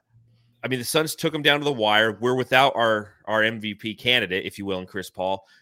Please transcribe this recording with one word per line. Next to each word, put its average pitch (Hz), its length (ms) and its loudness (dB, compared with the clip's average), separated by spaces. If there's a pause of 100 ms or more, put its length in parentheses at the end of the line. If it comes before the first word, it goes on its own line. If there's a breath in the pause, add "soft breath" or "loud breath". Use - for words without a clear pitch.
(640)
I 123 60 -6
mean, 127 100 -2
the 120 60 -8
Suns 156 320 -2
took 160 180 -4
'em 151 80 -6
down 143 160 4
to 147 60 -6
the 143 80 0
wire. 107 480 2
We're 123 160 0
without 131 400 4
our, 110 380 0 (100)
our 107 180 0
M 110 180 -2
V 104 140 -6
P 107 220 -8
candidate, 107 500 0
if 92 120 -10
you 101 80 -8
will, 95 120 -4
in 92 80 -10
Chris 92 240 -10
Paul, 95 340 -4 (180 soft breath)